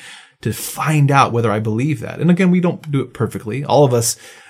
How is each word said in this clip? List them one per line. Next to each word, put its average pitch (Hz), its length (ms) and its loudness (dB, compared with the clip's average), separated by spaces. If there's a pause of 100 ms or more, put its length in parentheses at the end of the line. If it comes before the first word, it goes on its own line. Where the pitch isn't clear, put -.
(420)
to 110 100 -4
find 147 580 0
out 135 220 4
whether 113 200 0
I 110 80 -2
believe 113 400 -2
that. - 200 -10
And 165 100 2
again, 180 200 4
we 180 100 2
don't 165 300 -4
do 139 100 -2
it - 120 -8
perfectly. 110 520 -6
All 147 200 4
of 127 80 2
us, 117 240 0 (340)